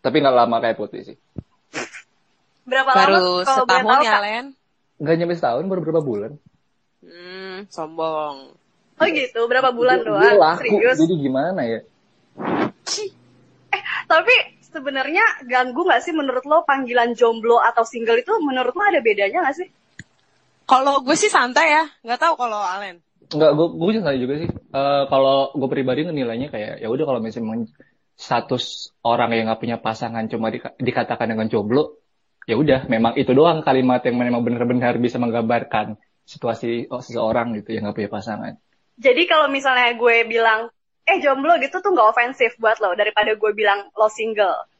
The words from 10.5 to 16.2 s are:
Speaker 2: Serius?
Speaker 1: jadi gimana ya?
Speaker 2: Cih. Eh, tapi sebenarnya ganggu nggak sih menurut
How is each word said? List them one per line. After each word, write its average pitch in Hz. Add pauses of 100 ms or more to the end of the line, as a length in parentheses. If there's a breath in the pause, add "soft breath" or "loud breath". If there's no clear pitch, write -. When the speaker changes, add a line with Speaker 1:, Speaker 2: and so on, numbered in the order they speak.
Speaker 2:
Serius? 220
Speaker 1:
jadi 165
gimana 143
ya? 113 (1040)
Speaker 2:
Cih. 403 (640)
Eh, - (220 loud breath)
tapi 349 (260)
sebenarnya 277 (240)
ganggu 254
nggak 254
sih 349
menurut 269